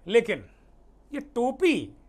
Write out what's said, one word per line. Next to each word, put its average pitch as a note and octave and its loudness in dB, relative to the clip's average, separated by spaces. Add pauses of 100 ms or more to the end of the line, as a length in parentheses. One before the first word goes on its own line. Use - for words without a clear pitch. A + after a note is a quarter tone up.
लेकिन F#3 0 (640)
ये C#4+ -6
टोपी, C4 0 (140)